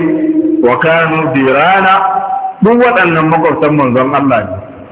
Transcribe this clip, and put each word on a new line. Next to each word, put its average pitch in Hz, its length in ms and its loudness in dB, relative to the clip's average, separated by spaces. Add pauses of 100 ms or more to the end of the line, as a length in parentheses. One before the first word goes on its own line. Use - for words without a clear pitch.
(640)
wa 240 160 2
kanu 160 540 0
dirana, 160 600 2 (680)
duk 226 180 4
waɗannan 175 480 2
makwabtan 156 480 0
manzon 131 380 0
Allah 135 320 0
ne, 92 100 -10 (360)